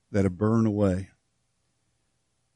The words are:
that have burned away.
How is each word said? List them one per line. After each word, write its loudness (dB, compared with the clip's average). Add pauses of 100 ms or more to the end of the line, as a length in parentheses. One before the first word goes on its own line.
(120)
that 2
have -2
burned 0
away. 0 (1500)